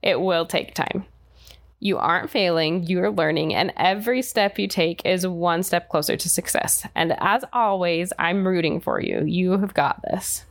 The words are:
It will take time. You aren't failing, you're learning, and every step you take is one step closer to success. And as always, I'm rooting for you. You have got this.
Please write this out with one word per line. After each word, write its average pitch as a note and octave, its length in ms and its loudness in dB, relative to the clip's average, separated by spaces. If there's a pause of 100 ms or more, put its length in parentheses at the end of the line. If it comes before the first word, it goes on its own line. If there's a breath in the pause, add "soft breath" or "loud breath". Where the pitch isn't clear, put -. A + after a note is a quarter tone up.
It D#3 180 0
will E3+ 260 0
take - 280 -4
time. - 300 -2 (720 loud breath)
You F#3+ 200 0
aren't - 320 0
failing, E3+ 520 2
you're F#3 300 0
learning, D#3+ 420 0
and D#3+ 220 0
every G#3+ 440 0
step G3+ 380 0
you G3+ 80 -2
take E3+ 400 0
is F#3 180 2
one F3 380 0
step F3 280 -2
closer - 260 0
to - 120 -6
success. - 560 0 (120)
And E3 240 2
as G#3+ 320 2
always, F#3 640 0
I'm F#3 260 2
rooting E3+ 360 2
for - 200 -2
you. - 240 -2
You F3+ 340 2
have G3 160 -2
got - 280 0
this. - 480 -6